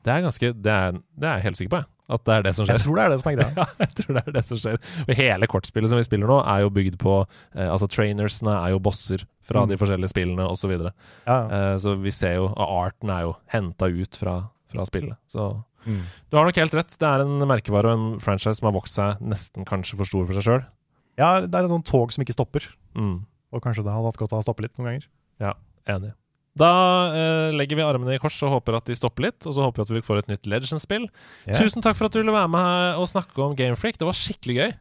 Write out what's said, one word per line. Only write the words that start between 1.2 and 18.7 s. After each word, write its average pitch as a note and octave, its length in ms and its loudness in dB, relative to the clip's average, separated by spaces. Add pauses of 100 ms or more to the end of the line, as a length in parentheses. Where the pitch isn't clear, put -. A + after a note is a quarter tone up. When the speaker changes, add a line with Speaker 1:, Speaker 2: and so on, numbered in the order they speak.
Speaker 1:
er D3 100 0
jeg F2 60 -2
helt F2+ 140 -2
sikker F2+ 140 -4
på, F3+ 120 2
jeg. - 20 -8 (240)
At A#2 140 -2
det A2 140 4
er G#2+ 60 4
det F#2 120 2
som G#2 100 0
skjer. A#2+ 120 4
Speaker 2:
Jeg A2+ 100 2
tror D3+ 80 2
det G#3+ 80 4
er F#3 60 6
det C3+ 100 2
som C#3+ 120 -2
er C#3+ 40 0
greia. B2 200 2
Speaker 1:
<laughs> - 20 -2
Ja, F3 80 2 (140)
jeg - 160 0
tror - 200 -4
det A#2 120 0
er D3+ 40 -8
det B2+ 140 0
som A#2+ 120 -6
skjer. A2+ 200 -2 (320)
Og B2+ 60 2
hele A2+ 320 4
kortspillet G#2+ 420 0
som A#2+ 100 4
vi A#2 80 2
spiller G#2 200 2
nå, C3+ 100 6 (100)
er G2+ 160 4
jo G2+ 60 4
bygd F#2+ 280 2
på, G2 300 4 (260)
eh, F#2 140 -2
altså, G2 240 0
trainersene G#2 600 0 (100)
er F2 80 0
jo F#2+ 80 2
bosser F#2+ 460 -2 (180)
fra G#2 220 2
Speaker 2:
Mm. G2 40 0
Speaker 1:
de G2 80 0
forskjellige F#2+ 360 0
spillene, F2+ 340 -2
og F2+ 80 -2
så G2 160 -4
videre. F2 220 -4 (340)
Speaker 2:
Ja, B2 80 4
ja. A2+ 120 0 (260)
Speaker 1:
Eh, - 40 0
så G2 240 0
vi G2 100 -2
ser F2+ 240 0
jo, F#2 120 2
og G2+ 200 -2 (180)
arten G#2 260 -6
er F2 120 -2
jo E2 120 -4 (160)
hentet F#2 400 -2 (100)
ut - 140 -8
fra, F2+ 340 -4 (220)
fra G2 140 -6
spillet. G2+ 320 -6 (100)
Så G#2+ 360 -6 (220)
Speaker 2:
Mm. G#2 160 -2 (280)
Speaker 1:
du D3+ 80 -2
har D#3 80 6
nok F3+ 100 2
helt D#3 180 2
rett. D#3+ 240 -2
Det - 100 -2
er C#3 140 4
en C#3+ 260 0
merkevare G#2 380 2
og A2+ 140 4
en A2 200 -4
franchise G#2 400 -2
som A2+ 120 0